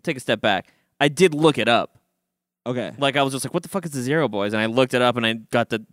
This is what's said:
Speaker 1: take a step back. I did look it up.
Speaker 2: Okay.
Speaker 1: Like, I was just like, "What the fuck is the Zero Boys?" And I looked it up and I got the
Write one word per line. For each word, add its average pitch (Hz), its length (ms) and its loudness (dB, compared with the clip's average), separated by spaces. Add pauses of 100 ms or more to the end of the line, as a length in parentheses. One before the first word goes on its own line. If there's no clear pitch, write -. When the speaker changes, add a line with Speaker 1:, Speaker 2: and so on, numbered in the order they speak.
Speaker 1:
take 147 140 -6
a - 20 -12
step 120 200 -2
back. 101 280 0 (340)
I 143 60 4
did 151 260 4
look 151 240 4
it 110 100 -2
up. 110 300 0 (680)
Speaker 2:
Okay. 120 320 -6
Speaker 1:
Like, 139 180 0
I 143 60 4
was 135 100 -2
just 131 120 -6
like, 131 100 -8
"What 175 80 -4
the 175 60 -16
fuck 190 160 -6
is 156 60 -12
the 135 120 -6
Zero 143 240 0
Boys?" 104 260 -2
And 110 80 0
I 110 60 0
looked 123 260 0
it 123 80 2
up 123 160 2
and 117 80 0
I 113 80 0
got 113 360 -2
the 113 240 -4